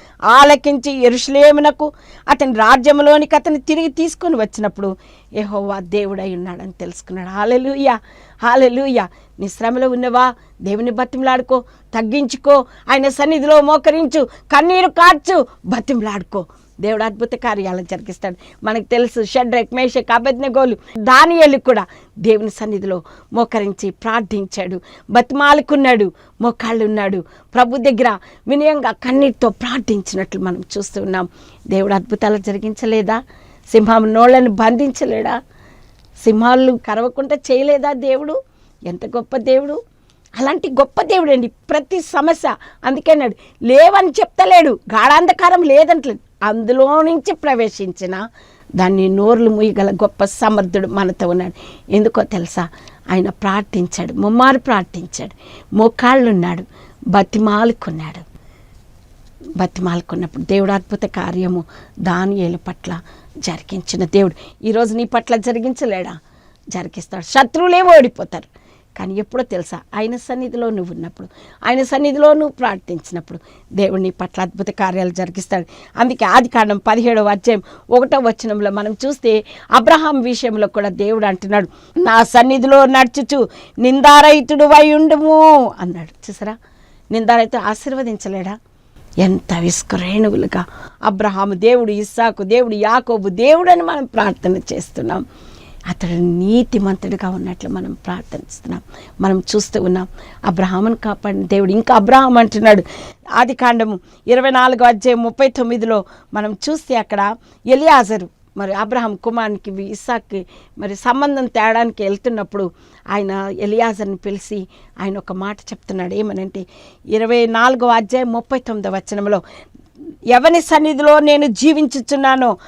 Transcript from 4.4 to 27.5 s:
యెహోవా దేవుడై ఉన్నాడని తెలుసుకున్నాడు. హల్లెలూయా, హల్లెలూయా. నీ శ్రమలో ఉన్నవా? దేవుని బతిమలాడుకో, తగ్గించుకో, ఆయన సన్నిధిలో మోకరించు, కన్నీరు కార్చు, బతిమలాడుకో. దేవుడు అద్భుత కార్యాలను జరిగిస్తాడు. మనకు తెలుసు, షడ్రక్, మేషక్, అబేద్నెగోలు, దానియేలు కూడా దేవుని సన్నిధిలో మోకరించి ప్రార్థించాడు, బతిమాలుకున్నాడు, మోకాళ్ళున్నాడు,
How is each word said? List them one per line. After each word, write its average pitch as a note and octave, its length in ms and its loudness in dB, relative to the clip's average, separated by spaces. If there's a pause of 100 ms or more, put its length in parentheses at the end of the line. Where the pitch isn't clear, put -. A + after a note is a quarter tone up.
యెహోవా G3+ 460 -6
దేవుడై F#3+ 560 -6
ఉన్నాడని F3+ 360 -12
తెలుసుకున్నాడు. F3+ 580 -14
హల్లెలూయా, B3 720 0 (440)
హల్లెలూయా. B3 640 2 (320)
నీ G3 80 -8
శ్రమలో B3 420 -4
ఉన్నవా? B3 460 0 (260)
దేవుని G#3+ 300 -4
బతిమలాడుకో, B3+ 720 -2 (320)
తగ్గించుకో, C4 720 0 (240)
ఆయన C4+ 200 2
సన్నిధిలో D4 520 2
మోకరించు, D4+ 600 2
కన్నీరు F4 640 0
కార్చు, E4+ 600 2 (180)
బతిమలాడుకో. G#3 800 -6 (360)
దేవుడు A3 220 -2
అద్భుత A3+ 320 -6
కార్యాలను G3 460 -6
జరిగిస్తాడు. F3+ 540 -12 (280)
మనకు G#3+ 200 -4
తెలుసు, A#3+ 400 -2
షడ్రక్, A#3+ 520 -2
మేషక్, B3+ 360 -2
అబేద్నెగోలు, B3 680 0 (200)
దానియేలు C#4+ 600 6
కూడా A3+ 280 0 (340)
దేవుని A3 300 0
సన్నిధిలో G3 540 -8 (300)
మోకరించి G3+ 560 -4
ప్రార్థించాడు, G3 920 -8 (280)
బతిమాలుకున్నాడు, C4 1040 2 (300)
మోకాళ్ళున్నాడు, G#3+ 840 -4 (300)